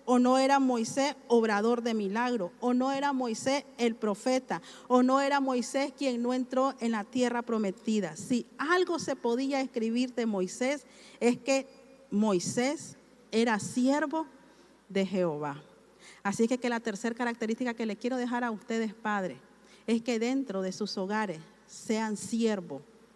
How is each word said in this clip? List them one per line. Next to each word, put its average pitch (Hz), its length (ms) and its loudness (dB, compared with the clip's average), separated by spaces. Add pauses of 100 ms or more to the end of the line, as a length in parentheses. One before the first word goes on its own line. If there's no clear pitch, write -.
o 247 140 6
"No 247 180 6
era 269 220 6
Moisés 262 560 0 (120)
obrador 226 540 4
de 233 140 0
milagro", 226 640 -2
o 247 160 2
"No 262 160 2
era 277 200 0
Moisés 254 540 -2 (140)
el 233 160 2
profeta", 220 680 -2 (260)
o 247 140 6
"No 262 180 4
era 277 200 2
Moisés 262 580 -2
quien 247 240 -2
no 247 140 0
entró 254 440 0
en 233 120 -2
la 214 120 -2
tierra 240 380 0
prometida". 208 760 -2
Si - 300 -2 (140)
algo 339 400 0
se 277 160 -4
podía 269 460 -2
escribir 247 520 -2
de 233 140 -2
Moisés, 214 580 -2 (340)
es 240 200 2
que 269 260 0 (460)
Moisés 214 880 0 (340)
era 226 260 2
siervo 277 680 0 (640)
de 190 180 0
Jehová. 151 560 -2 (580)
Así 202 260 0
que, 247 120 0
que 247 100 -2
la 233 120 -2
tercera 226 340 -4
característica 233 580 -4
que 233 140 -4
le 202 80 -4
quiero 247 220 -4
dejar 240 260 -2
a 233 80 -2
ustedes, 220 420 -4
padres, 196 460 -4 (480)
es 226 160 0
que 233 160 -2
dentro 240 420 -2
de 185 100 -2
sus 202 260 -6
hogares 196 420 -4 (260)
sean 220 500 -4
siervos 208 680 -2 (320)